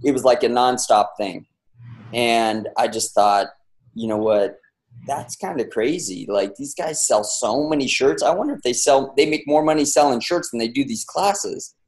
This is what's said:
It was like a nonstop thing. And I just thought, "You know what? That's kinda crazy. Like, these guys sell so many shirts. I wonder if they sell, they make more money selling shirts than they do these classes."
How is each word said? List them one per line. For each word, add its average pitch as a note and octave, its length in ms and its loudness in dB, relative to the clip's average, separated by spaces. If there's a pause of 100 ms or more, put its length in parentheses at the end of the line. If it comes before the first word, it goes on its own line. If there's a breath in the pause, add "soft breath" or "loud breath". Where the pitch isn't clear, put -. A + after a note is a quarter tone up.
It C#3 80 4
was B2+ 120 -2
like B2+ 200 4
a A#2 40 2
nonstop A#2+ 720 2
thing. G2 280 -8 (680)
And A2+ 640 0
I A#2 100 2
just A2 260 -6
thought, G2+ 340 4 (460)
"You A2+ 140 -6
know G#2+ 100 -2
what? G#2 400 0 (500)
That's C#3+ 280 -8
kinda F3 300 -6
crazy. G#2+ 600 -4
Like, G2 280 -2
these C#3+ 200 -12
guys D#3+ 300 -4
sell G#2+ 180 2
so B2 440 -2
many D3 200 0
shirts. - 360 2
I D#3 80 4
wonder B3+ 220 -2
if - 80 -10
they B2 120 -2
sell, C3+ 440 2
they D3+ 80 4
make D3+ 220 -2
more D3+ 160 2
money D#3 220 2
selling C#3 340 4
shirts E3+ 320 -4
than A#2 80 -4
they A2+ 80 0
do C3 180 -2
these A2+ 200 -6
classes." - 680 -4 (120)